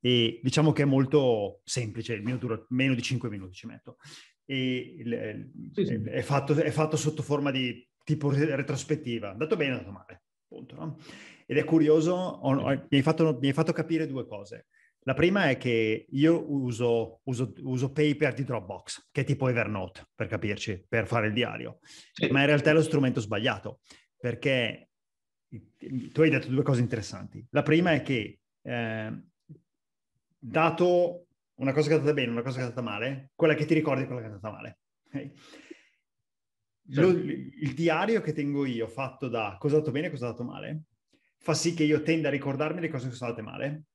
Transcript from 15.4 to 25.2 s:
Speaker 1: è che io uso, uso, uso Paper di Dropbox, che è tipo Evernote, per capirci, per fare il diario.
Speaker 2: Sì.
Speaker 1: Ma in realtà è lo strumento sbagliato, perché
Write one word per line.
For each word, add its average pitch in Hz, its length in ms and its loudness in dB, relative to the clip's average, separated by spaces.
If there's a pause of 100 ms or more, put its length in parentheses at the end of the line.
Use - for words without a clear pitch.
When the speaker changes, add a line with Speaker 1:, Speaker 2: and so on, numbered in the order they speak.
Speaker 1:
è 127 80 4
che 113 540 2
io 151 420 4
uso, 120 720 0
uso, 120 380 -4
uso 135 300 -2
Paper 147 420 2
di 131 100 -4
Dropbox, 98 680 -8
che 139 120 -2
è - 20 2
tipo 131 240 0
Evernote, 107 680 -2
per 107 120 -6
capirci, 101 600 -4
per 110 200 0
fare 113 220 0
il 107 40 0
diario. 107 460 -4 (340)
Speaker 2:
Sì. - 180 0
Speaker 1:
Ma 135 100 4
in 143 60 6
realtà 147 240 6
è - 40 6
lo 160 80 6
strumento 135 360 2
sbagliato, 107 600 -4 (340)
perché 120 760 -2 (1200)